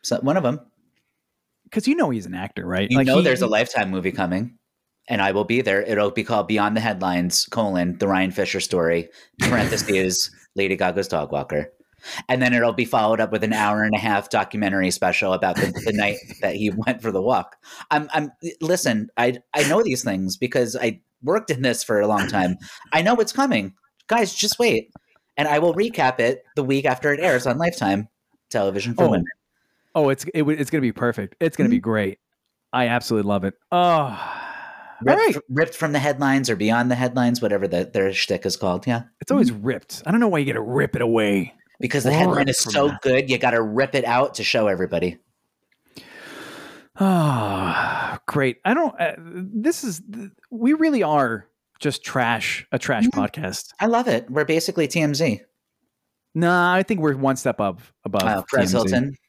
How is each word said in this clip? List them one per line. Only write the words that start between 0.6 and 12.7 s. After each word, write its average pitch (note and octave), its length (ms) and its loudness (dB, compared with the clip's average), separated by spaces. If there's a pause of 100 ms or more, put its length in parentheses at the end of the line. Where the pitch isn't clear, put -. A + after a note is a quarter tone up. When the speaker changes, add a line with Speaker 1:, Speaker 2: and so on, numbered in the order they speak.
Speaker 2:
'Cause - 180 -2
you D4 80 2
know C#4 140 2
he's A2 160 -4
an F2+ 80 -10
actor, F#2 320 -8
right? F#2 240 -2
Speaker 1:
You B2+ 80 2
Speaker 2:
Like, C3+ 100 4
Speaker 1:
know C3 100 4
Speaker 2:
he, F3+ 80 6
Speaker 1:
there's B2+ 180 2
a - 20 2
Speaker 2:
he A2 60 0
Speaker 1:
Lifetime G#2+ 400 0
movie F#2 200 -2
coming, F#2 460 -4 (500)
and - 140 -2
I G2 120 2
will G2+ 120 2
be A#2 160 0
there. G2+ 220 0
It'll G#2 260 0
be G#2 140 -4
called G#2 240 0
Beyond G#2+ 280 2
the A2 60 0
Headlines, F2+ 680 0
colon, F2+ 480 -2
The G2+ 80 0
Ryan F#2+ 240 0
Fisher G2 280 -2
Story, E2+ 500 0 (300)
parentheses, G#2 920 0 (120)
<laughs> - 120 -18
Lady G2 200 0
Gaga's F#2 320 -2
Dog D2+ 240 -4
Walker. D2 400 -4 (580)
And B2+ 100 0
then B2 140 2
it'll A#2 180 4